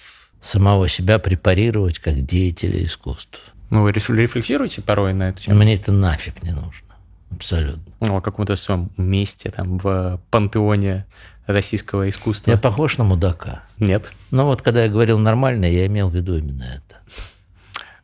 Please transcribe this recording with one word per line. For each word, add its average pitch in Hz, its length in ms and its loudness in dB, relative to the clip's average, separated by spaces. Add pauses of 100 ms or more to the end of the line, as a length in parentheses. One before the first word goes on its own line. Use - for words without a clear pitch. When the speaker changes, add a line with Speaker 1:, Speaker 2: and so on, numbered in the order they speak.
(400)
Speaker 1:
самого 98 480 4
себя 101 300 2
препарировать 95 800 0
как 69 280 -2
деятеля 90 580 -2
искусств. - 560 -10 (300)
Speaker 2:
Ну, 110 120 4
вы 101 100 2
реф-, 104 180 -2
рефлексируете 120 720 0
порой 101 300 0
на 95 180 0
эту - 120 -10
тему? 101 160 4
Speaker 1:
Мне 107 160 6
это 98 180 -2
нафиг 95 500 0
не 85 100 -4
нужно. 76 340 -10 (440)
Абсолютно. 78 520 -4 (180)
Speaker 2:
Ну, 101 160 0
о 92 40 0
каком-то 101 360 -2
своём 90 400 -4
месте 98 540 -2
там 92 280 -4
в 92 420 -2 (100)
пантеоне 101 760 2 (400)
российского 98 640 -2
искусства. - 440 -2
Speaker 1:
Я 117 60 4
похож 131 400 0
на 120 60 2
мудака? 92 580 0 (160)
Speaker 2:
Нет. 101 320 0 (200)
Speaker 1:
Ну 131 160 2
вот, 135 160 0
когда 120 220 2
я 110 40 2
говорил 110 300 4
«нормально», 113 480 2
я 90 200 2
имел 98 220 0
в 85 60 -2
виду 90 220 -2
именно 69 280 -6
это. 64 320 -14 (1080)